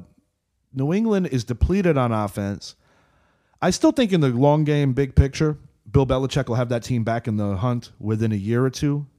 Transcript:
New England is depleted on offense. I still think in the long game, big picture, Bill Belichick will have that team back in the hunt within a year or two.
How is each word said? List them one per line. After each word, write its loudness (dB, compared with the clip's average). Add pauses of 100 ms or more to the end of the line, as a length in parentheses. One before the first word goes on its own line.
(760)
New -2
England 0
is -2
depleted 2
on 2
offense. -4 (840)
I 2
still 2
think 0
in 4
the 4
long 4
game, 2
big -2
picture, 2 (320)
Bill 4
Belichick -2
will 0
have 0
that -2
team -2
back -4
in -2
the -2
hunt -4
within -2
a -2
year 0
or 0
two. -4 (120)